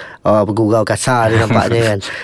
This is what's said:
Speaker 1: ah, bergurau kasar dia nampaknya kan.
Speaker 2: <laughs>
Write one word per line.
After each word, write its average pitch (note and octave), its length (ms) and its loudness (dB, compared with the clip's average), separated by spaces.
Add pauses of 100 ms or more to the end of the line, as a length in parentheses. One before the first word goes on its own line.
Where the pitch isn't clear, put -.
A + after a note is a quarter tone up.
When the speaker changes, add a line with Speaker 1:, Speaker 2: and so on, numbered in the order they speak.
(240)
Speaker 1:
ah, G#2+ 180 4
bergurau A2 400 0
kasar A2+ 460 0
dia A2+ 120 2
nampaknya A#2 480 0
kan. G2+ 160 -2
Speaker 2:
<laughs> - 60 -10 (140)